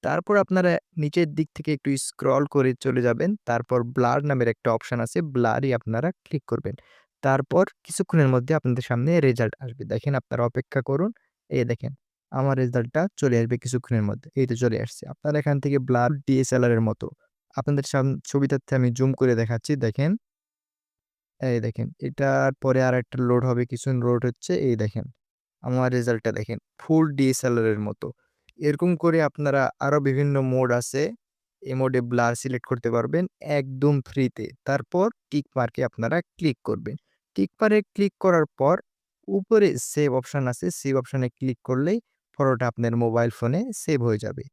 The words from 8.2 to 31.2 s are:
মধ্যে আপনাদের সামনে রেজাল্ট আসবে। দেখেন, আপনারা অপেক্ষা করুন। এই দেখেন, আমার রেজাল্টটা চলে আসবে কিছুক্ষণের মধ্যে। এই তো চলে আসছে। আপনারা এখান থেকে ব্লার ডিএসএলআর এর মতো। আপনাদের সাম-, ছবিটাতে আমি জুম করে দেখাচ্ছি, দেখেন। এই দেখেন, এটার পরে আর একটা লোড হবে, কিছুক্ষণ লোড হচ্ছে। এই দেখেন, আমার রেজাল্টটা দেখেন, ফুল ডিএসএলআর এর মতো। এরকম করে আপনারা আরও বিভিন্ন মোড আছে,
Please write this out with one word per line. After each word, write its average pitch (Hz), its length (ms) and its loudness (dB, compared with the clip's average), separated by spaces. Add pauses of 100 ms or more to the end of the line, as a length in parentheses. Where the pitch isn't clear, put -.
মধ্যে 127 260 2
আপনাদের 127 280 0
সামনে 123 360 0
রেজাল্ট 120 400 2
আসবে। 127 260 -12
দেখেন, 113 300 -4
আপনারা 120 300 -4
অপেক্ষা 127 360 -4
করুন। 151 300 -2 (380)
এই 135 160 0
দেখেন, 117 260 -4 (400)
আমার 135 260 0
রেজাল্টটা 127 440 0 (160)
চলে 127 200 2
আসবে 117 200 0
কিছুক্ষণের 120 460 -2
মধ্যে। 104 320 -4
এই 135 120 2
তো 120 80 -2
চলে 117 240 0
আসছে। - 280 -10
আপনারা 147 320 -4
এখান 143 200 0
থেকে 139 200 0
ব্লার 123 320 2 (100)
ডিএসএলআর 127 500 2
এর 113 120 2
মতো। 107 240 -4 (480)
আপনাদের 139 300 -2
সাম-, 135 400 0
ছবিটাতে 139 500 -2
আমি 127 160 4
জুম 127 220 2
করে 127 220 2
দেখাচ্ছি, 117 420 -2
দেখেন। 131 340 0 (1300)
এই 123 180 0
দেখেন, 113 280 -4 (120)
এটার 135 560 0
পরে 131 260 0
আর 127 140 2
একটা 127 240 -4
লোড 123 260 2
হবে, 123 200 0
কিছুক্ষণ 127 360 -4
লোড 120 240 0
হচ্ছে। 123 340 -4
এই 127 180 0
দেখেন, 110 280 -4 (580)
আমার 127 280 0
রেজাল্টটা 117 400 0
দেখেন, 107 260 -6 (200)
ফুল 160 280 4 (100)
ডিএসএলআর 127 520 2
এর 104 140 0
মতো। 107 260 -6 (520)
এরকম 156 360 0
করে 165 260 2
আপনারা 139 400 0 (180)
আরও 143 220 2
বিভিন্ন 139 420 0
মোড 127 280 0
আছে, 120 300 -2 (640)